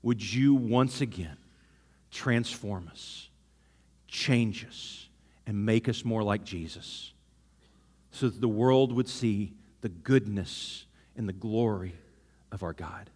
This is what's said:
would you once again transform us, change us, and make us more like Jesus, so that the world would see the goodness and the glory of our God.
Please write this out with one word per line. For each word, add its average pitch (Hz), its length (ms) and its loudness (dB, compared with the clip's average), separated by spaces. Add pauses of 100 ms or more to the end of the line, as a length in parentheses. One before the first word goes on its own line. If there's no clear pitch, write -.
would 107 320 0
you 139 220 8
once 127 440 4
again 90 380 -6 (720)
transform 104 800 -2
us, - 400 -18 (760)
change 120 580 2
us, - 420 -16 (380)
and 104 200 -2
make 113 220 4
us 117 160 -2
more 113 200 0
like 101 200 0
Jesus, - 720 -12 (1000)
so 131 180 0
that 92 120 -4
the 123 60 2
world 127 440 4
would 120 160 0
see 104 460 -2 (280)
the 110 80 -6
goodness 101 960 -2 (300)
and 107 140 -4
the 92 40 -6
glory 104 600 0 (580)
of 98 120 -8
our 82 100 -6
God. 85 420 -12